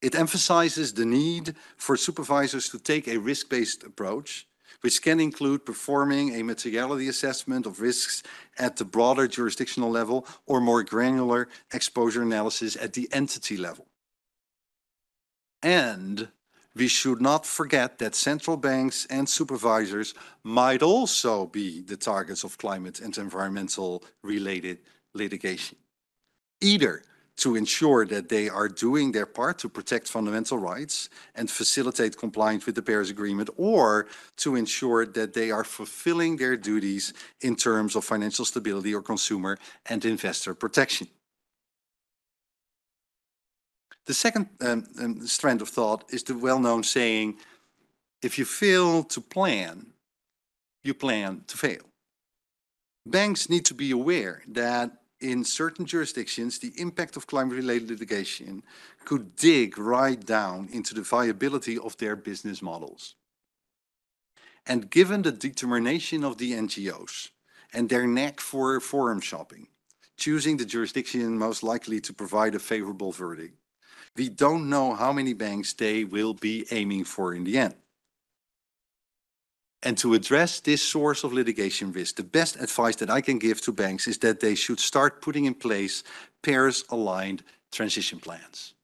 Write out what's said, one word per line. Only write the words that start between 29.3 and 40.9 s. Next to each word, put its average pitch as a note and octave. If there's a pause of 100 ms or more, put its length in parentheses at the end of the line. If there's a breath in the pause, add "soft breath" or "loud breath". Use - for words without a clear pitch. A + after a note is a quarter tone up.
to A#2+
protect -
fundamental A2+
rights G#2 (280 loud breath)
and A#2
facilitate A#2+
compliance G#2+
with A2
the A2+
Paris G#2
Agreement, G2+
or C#3 (280 loud breath)
to C#3
ensure A#2
that G#2+
they A2+
are G#2+
fulfilling E3
their B2+
duties G2+ (280 loud breath)
in B2
terms G#2+
of G#2+
financial G#2+
stability G#2
or G2+
consumer G2 (300 loud breath)
and A2
investor G#2+
protection. A2+ (3000)